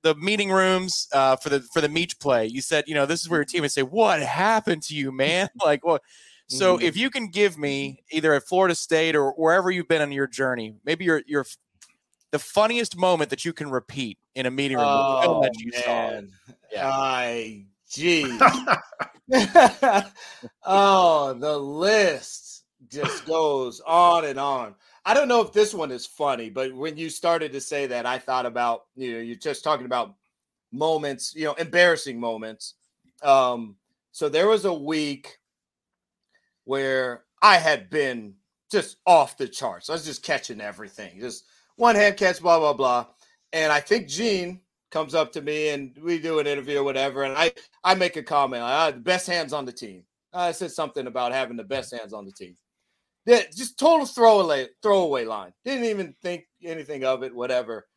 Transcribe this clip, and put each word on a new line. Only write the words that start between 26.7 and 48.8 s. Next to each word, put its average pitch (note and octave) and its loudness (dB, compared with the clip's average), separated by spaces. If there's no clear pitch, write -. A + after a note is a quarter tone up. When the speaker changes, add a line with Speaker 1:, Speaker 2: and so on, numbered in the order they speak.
Speaker 2:
when D3 -8
you D#3+ -8
started D#3+ -2
to C#3 -8
say C#3 -6
that, A#2+ -4
I B2+ -2
thought B2+ -4
about, A#2+ -2
you B2+ -8
know, A2+ -8
you're A#2 -12
just D3 -8
talking C#3 -2
about A#2+ -4
moments, D3 -4
you D#3 -8
know, D3 -4
embarrassing E3 0
moments. A2 -10
Um, B2 2
so D3+ -4
there E3 2
was G#3+ 2
a F#3+ 0
week D3 -6
where C3 -4
I G3 8
had D3 0
been B2 -4
just - -4
off E3+ 6
the C3 -6
charts. A2 -10
I D#3 -6
was D#3+ -8
just D3 -14
catching B2 -6
everything, G2+ -16
just A#2 -12
one A#3 4
hand G3+ 4
catch, F3+ 0
blah, E3+ 4
blah, D3+ 2
blah. B2 0
And D#3+ 0
I D3 2
think G3+ -2
Gene F#3 -4
comes D3+ -4
up D#3 0
to D#3+ -10
me D3+ -4
and C#3 -8
we E3+ -4
do D#3 -2
an C#3+ -2
interview C#3+ -4
or C#3 0
whatever. C3+ -2
And C3+ -4
I, E3 2
I F#3 4
make F3+ -2
a D3+ -8
comment, C3 -2
like, A#2+ -4
"Ah, D#3 0